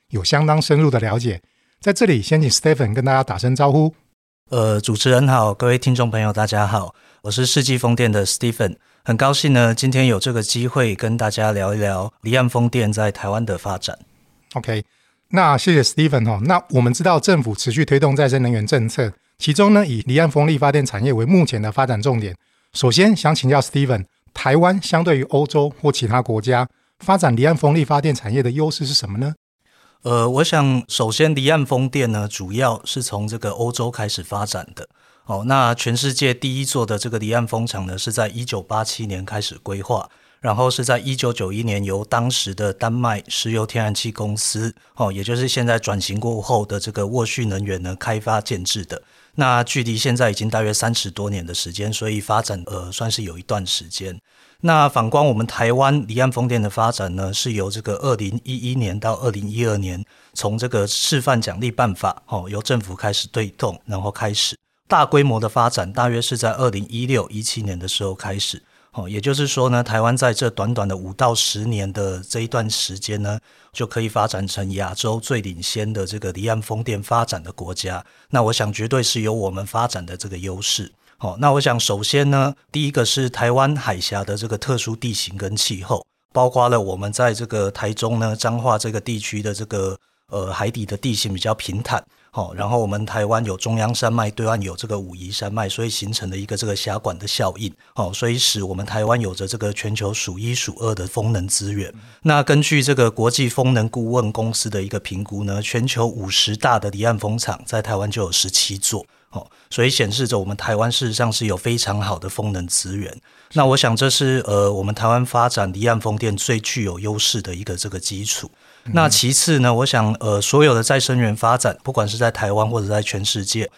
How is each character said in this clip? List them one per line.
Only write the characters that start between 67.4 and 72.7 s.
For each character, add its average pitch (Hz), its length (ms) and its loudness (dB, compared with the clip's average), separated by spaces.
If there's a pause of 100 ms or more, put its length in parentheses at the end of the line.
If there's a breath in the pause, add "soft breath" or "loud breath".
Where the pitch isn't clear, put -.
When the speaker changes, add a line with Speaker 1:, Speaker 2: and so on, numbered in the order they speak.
Speaker 2:
年 95 160 -4
的 92 80 -10
时 - 160 -4
候 95 120 -4
开 98 220 -6
始。 - 240 -6 (320 soft breath)
哦， 92 160 -8
也 104 120 -6
就 139 120 0
是 143 140 0
说 131 220 2
呢， 120 160 2
台 110 160 0
湾 120 160 2
在 123 180 2
这 117 160 0
短 110 240 -2
短 123 120 -2
的 95 100 -2
五 92 160 -10
到 120 200 2
十 107 320 -2
年 101 280 -2
的 95 360 -4
这 117 120 -6
一 113 80 -4
段 113 200 -2
时 95 300 -4